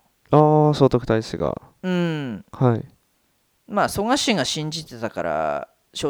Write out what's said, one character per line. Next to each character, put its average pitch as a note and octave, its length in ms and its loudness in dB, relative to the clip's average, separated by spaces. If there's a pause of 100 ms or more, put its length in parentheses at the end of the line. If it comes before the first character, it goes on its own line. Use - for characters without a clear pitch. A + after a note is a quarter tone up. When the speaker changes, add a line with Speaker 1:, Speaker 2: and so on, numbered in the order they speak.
(320)
Speaker 1:
あ C#3+ 40 4
ー、 D3+ 380 6
聖 C#3 160 4
徳 B2+ 100 2
太 A2 220 0
子 - 160 -10
が。 - 220 -4 (220)
Speaker 2:
う F#3 80 -6
ん。 D#3 600 -4
Speaker 1:
は B2 240 2
い。 - 100 -6 (800)
Speaker 2:
ま G3+ 160 0
あ、 - 60 0
蘇 G3+ 140 -4
我 B3 140 0
氏 A#3+ 180 0
が C#3 100 0
信 D#3 240 -6
じ D#3+ 160 -10
て A#2 140 -18
た A2 100 -4
か E2+ 140 -8
ら、 D2+ 460 -2 (240)
聖 - 160 -12